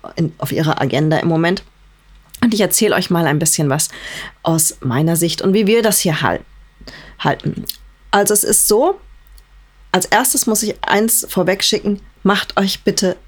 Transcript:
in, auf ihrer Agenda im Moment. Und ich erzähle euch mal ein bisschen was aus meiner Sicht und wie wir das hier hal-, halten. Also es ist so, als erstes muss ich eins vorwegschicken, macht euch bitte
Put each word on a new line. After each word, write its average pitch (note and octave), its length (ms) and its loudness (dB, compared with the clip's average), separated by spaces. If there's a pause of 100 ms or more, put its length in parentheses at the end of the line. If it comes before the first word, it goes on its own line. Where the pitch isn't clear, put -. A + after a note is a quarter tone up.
(160)
in, D#3+ 220 -2
auf - 160 -6
ihrer D#3 260 0
Agenda D3+ 380 0
im - 100 -2
Moment. E3+ 360 0 (760)
Und A3+ 120 2
ich G#3 80 2
erzähle G3+ 340 2
euch F3+ 140 0
mal E3+ 160 2
ein D3 140 2
bisschen D#3 300 0
was C#3+ 200 -2 (520)
aus E3 380 0
meiner D#3 380 0
Sicht E3 240 -2
und F#3+ 120 2
wie G#3 140 2
wir A3+ 140 4
das G#3+ 180 2
hier D#3 220 0
hal-, F#2 180 0 (800)
halten. - 460 -4 (440)
Also G3+ 240 2
es G#3 120 0
ist - 240 2
so, D4 320 2 (880)
als F#3 140 0
erstes B3+ 420 0
muss A3 160 0
ich G#3 220 -6
eins G#3+ 440 0
vorwegschicken, G3 720 0 (240)
macht G3 340 0
euch - 280 -2
bitte F3+ 320 0 (100)